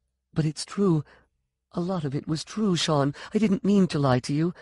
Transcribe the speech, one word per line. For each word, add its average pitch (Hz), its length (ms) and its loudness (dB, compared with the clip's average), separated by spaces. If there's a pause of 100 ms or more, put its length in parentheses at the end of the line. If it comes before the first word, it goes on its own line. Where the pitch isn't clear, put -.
(340)
but 151 120 -2
it's 156 200 -6
true. 175 380 0 (680)
A - 60 -8
lot 175 240 -4
of 139 120 -4
it - 120 -6
was 151 160 -4
true, 214 320 -2
Sean. 147 380 0 (200)
I - 40 0
didn't 202 280 0
mean 190 220 4
to 160 120 -2
lie 131 200 4
to 135 140 -4
you. 160 280 0